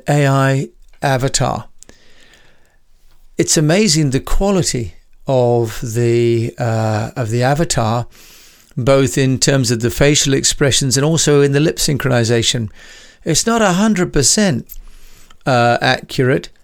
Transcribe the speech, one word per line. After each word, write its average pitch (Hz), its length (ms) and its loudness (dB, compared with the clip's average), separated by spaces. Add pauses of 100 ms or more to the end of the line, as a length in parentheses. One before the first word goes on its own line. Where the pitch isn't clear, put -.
A 143 180 2
I 135 420 0 (340)
avatar. 131 640 -2 (1700)
It's - 200 0
amazing 156 540 2
the 131 100 -2
quality 170 760 0 (320)
of 120 540 0
the, 117 800 0
uh, 110 580 -2
of 117 140 -6
the 120 120 -2
avatar, 123 640 -2 (720)
both 135 400 2
in 131 220 0
terms 135 320 0
of 113 100 0
the 117 100 0
facial 143 440 2
expressions 135 640 0
and 135 100 2
also 151 340 2
in 143 120 2
the 143 80 2
lip 170 160 0
synchronization. 120 920 -2 (540)
It's - 220 -2
not 233 160 0
a 190 100 2
hundred 180 400 0
percent, 151 540 0 (800)
uh, 120 340 2
accurate, 131 720 -2 (140)